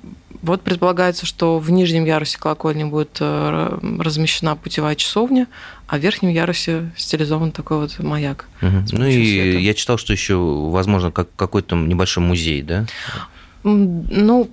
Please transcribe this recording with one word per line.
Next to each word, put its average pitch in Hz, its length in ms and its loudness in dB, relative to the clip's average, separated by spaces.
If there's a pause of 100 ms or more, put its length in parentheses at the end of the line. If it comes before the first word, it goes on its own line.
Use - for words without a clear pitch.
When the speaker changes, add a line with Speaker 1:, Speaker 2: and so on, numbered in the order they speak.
(420)
Speaker 1:
вот 180 200 0
предполагается, 180 640 0
что 165 320 0
в 156 120 -4
нижнем 170 340 4
ярусе 156 340 0
колокольни 151 460 -2
будет, 151 360 -4
э, 151 40 0
ра-, 151 560 -2 (220)
размещена 156 540 -2
путевая 151 400 -4
часовня, 247 500 0 (420)
а 151 100 -2
в - 20 -2
верхнем 180 300 0
ярусе 165 640 -2
стилизован 156 560 -2
такой - 260 -4
вот 147 220 -4
маяк. 147 460 -4 (140)
Speaker 2:
Мгм. 95 280 2
Speaker 1:
С - 40 -4
Speaker 2:
Ну 104 60 -2
Speaker 1:
помощью 127 240 4
Speaker 2:
и 110 80 4 (120)
Speaker 1:
света. 90 160 2
Speaker 2:
я 101 160 2
читал, 117 240 0
что - 140 -2
ещё, 85 580 0
возможно, 92 420 2
как-, - 240 -2
какой-то 95 340 0
там 82 180 2
небольшой 90 360 2
музей, 82 380 0
да? 90 240 -2 (800)
Speaker 1:
М, 196 460 2
ну, 233 420 4